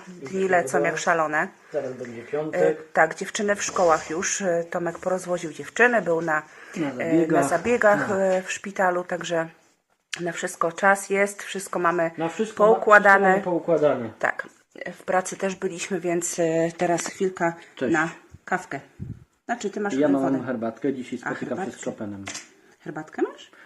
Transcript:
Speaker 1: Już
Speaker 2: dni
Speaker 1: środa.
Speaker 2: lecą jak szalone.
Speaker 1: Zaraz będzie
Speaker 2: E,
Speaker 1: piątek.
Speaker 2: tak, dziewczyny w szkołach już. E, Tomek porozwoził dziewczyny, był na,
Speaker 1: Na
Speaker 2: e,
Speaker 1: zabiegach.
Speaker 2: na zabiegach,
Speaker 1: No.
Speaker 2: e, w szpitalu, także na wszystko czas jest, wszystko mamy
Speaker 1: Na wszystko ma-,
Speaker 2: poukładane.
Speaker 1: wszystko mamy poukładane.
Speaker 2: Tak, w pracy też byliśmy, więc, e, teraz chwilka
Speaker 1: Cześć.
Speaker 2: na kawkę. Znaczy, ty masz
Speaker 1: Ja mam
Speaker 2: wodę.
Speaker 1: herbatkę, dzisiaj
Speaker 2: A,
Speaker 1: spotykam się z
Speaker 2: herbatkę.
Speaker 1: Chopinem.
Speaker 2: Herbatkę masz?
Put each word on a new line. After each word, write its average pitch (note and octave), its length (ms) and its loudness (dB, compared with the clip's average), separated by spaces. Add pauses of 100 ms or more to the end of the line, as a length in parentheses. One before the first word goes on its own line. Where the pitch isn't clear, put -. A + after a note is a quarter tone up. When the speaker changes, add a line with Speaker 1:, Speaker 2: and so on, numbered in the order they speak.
Speaker 1:
Już F3 220 -14
Speaker 2:
dni F#3+ 100 -4
Speaker 1:
środa. F#3 160 2
Speaker 2:
lecą E3+ 260 0
jak E3 160 -2
szalone. D#3+ 500 0 (240)
Speaker 1:
Zaraz C3+ 200 -4
będzie A#2+ 300 -12
Speaker 2:
E, - 40 -18
Speaker 1:
piątek. D#3 640 -2
Speaker 2:
tak, D#3+ 220 4
dziewczyny G3+ 420 -4
w - 60 -8
szkołach E3 480 2
już. F3 320 -4
E, E3+ 280 0
Tomek E3+ 280 -4
porozwoził F3 540 -4
dziewczyny, A#3 500 2
był E3 180 0
na, D#3 220 0 (340)
Speaker 1:
Na D#3+ 120 -2
Speaker 2:
e, C3+ 80 -4
Speaker 1:
zabiegach. D#3+ 460 4
Speaker 2:
na - 60 2
zabiegach, G#3 600 4
Speaker 1:
No. G3 160 0
Speaker 2:
e, F#3 180 2
w - 100 -8
szpitalu, F#3 520 -2
także E3+ 440 -4 (720)
na E3+ 120 -4
wszystko F3 400 -4
czas G3 380 2
jest, G3+ 320 0
wszystko - 360 -6
mamy E3+ 400 2
Speaker 1:
Na E3 100 -2
wszystko G#3 380 0
ma-, A3+ 80 8
Speaker 2:
poukładane. G3 580 8
Speaker 1:
wszystko F#3+ 180 0
mamy E3+ 100 0
poukładane. D3 580 2
Speaker 2:
Tak, - 300 -4 (440)
w E3+ 100 -20
pracy F#3 340 -2
też F#3+ 200 -4
byliśmy, F3 440 -6
więc, F3 380 -2
e, E3+ 60 2 (320)
teraz E3+ 300 0
chwilka F#3 480 -2 (220)
Speaker 1:
Cześć. C#3 160 -2
Speaker 2:
na E3 180 2 (340)
kawkę. F3 360 -6 (640)
Znaczy, A#3 260 -6
ty - 100 -6
masz G3+ 140 -2
Speaker 1:
Ja C#3+ 140 4
mam C#3 140 2
Speaker 2:
wodę. C3+ 240 0
Speaker 1:
herbatkę, A#2+ 480 -4
dzisiaj B2+ 300 -8
Speaker 2:
A, - 60 -8
Speaker 1:
spotykam B2+ 280 -6
się - 60 -6
z A#2 100 -8
Speaker 2:
herbatkę. - 160 -14
Speaker 1:
Chopinem. G2+ 340 -10 (560)
Speaker 2:
Herbatkę D#3 420 -12
masz? C5 280 -6 (160)